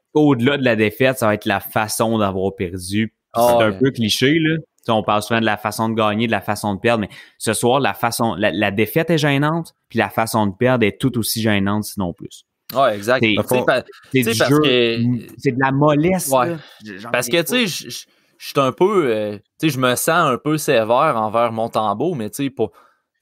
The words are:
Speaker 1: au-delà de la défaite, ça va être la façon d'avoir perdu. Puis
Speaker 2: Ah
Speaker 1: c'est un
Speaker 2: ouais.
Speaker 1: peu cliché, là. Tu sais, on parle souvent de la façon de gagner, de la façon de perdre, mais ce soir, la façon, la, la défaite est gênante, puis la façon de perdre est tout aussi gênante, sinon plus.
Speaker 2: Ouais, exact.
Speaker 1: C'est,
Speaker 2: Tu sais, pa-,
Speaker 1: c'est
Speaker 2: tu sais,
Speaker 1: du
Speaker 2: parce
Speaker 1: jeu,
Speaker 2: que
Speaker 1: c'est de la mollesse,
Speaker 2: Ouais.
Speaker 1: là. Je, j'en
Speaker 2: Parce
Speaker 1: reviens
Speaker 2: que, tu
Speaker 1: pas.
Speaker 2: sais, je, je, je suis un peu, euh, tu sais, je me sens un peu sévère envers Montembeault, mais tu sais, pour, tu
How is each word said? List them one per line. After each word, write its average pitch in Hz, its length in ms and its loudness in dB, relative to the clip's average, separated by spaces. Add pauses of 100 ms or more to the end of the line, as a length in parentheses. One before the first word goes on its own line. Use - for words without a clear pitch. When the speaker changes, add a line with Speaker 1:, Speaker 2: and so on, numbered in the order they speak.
(140)
Speaker 1:
au-delà 139 460 4
de 127 40 -4
la 120 120 2
défaite, 120 420 0
ça 117 80 -2
va 104 80 2
être 107 120 -4
la 101 160 0
façon 113 580 -2
d'avoir 95 360 -2
perdu. 95 520 -4
Puis - 100 -16 (160)
Speaker 2:
Ah 120 140 2 (100)
Speaker 1:
c'est 113 60 4
un 107 80 2
Speaker 2:
ouais. 95 80 -6
Speaker 1:
peu 131 120 2
cliché, 123 480 0
là. 160 180 0
Tu 156 60 -10 (220)
sais, 117 80 -2
on 107 100 0
parle 107 180 0
souvent 113 200 -2
de 110 40 0
la 107 120 0
façon 113 320 -4
de 110 60 -4
gagner, 110 320 0
de 113 40 -4
la 104 80 0
façon 104 340 -4
de 92 60 -6
perdre, 117 220 0
mais 95 80 -6 (280)
ce 113 160 -2
soir, 123 280 2
la 104 120 0
façon, 117 420 -2
la, 98 160 0
la 101 200 0
défaite 113 380 0
est 165 80 2
gênante, 151 560 -2 (160)
puis 117 100 -4
la 101 100 2
façon 113 380 0
de 95 80 -4
perdre 123 300 2
est 98 140 -2
tout 123 200 -2
aussi 110 220 -4
gênante, 104 420 0
sinon 90 300 -6
plus. - 320 -20 (280)
Speaker 2:
Ouais, 127 220 2
exact. 113 260 0
Speaker 1:
C'est, 110 140 2
Speaker 2:
Tu 104 120 0
sais, 123 180 0
pa-, 127 180 0 (300)
Speaker 1:
c'est 131 60 4
Speaker 2:
tu 127 40 4
sais, 117 80 0
Speaker 1:
du 110 60 -2
Speaker 2:
parce 127 120 2
Speaker 1:
jeu, 147 120 4
Speaker 2:
que 120 680 2 (100)
Speaker 1:
c'est 139 140 -2
de 120 80 -2
la 135 140 2
mollesse, 151 560 2
Speaker 2:
Ouais. 131 220 2
Speaker 1:
là. 165 60 -6 (280)
Je, 101 140 -14
j'en 117 120 -14
Speaker 2:
Parce 123 160 -2
Speaker 1:
reviens 170 140 0
Speaker 2:
que, 165 60 -4
tu - 40 -6
Speaker 1:
pas. 247 80 2
Speaker 2:
sais, 226 80 0
je, - 220 -8
je, - 160 -14 (320)
je - 100 -18
suis - 120 -4
un 131 120 2
peu, 175 420 2
euh, 107 240 -4 (220)
tu 160 100 0
sais, 135 60 -2
je 127 40 -6
me 127 160 2
sens - 140 -2
un 135 280 2
peu 151 200 -2
sévère 127 600 2
envers 113 340 0
Montembeault, 110 640 -2
mais 107 140 -6
tu 139 160 -6
sais, 135 40 -4
pour, 113 220 -4
tu - 60 -20 (440)